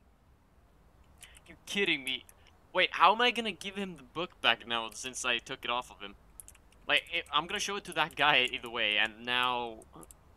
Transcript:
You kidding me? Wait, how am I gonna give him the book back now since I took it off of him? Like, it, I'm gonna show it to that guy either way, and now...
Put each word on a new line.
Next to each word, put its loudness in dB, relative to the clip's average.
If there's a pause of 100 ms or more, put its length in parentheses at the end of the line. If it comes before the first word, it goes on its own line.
(1500)
You -20 (120)
kidding 0
me? -6 (480)
Wait, 4
how 8
am 0
I 4
gonna -4
give -12
him -6
the -20
book -10
back 2
now -4
since -10
I 0
took -10
it -4
off -4
of -20
him? -14 (760)
Like, 2
it, -4
I'm 0
gonna -6
show -4
it -8
to -14
that -2
guy 4
either -8
way, 0
and 0
now... -2 (580)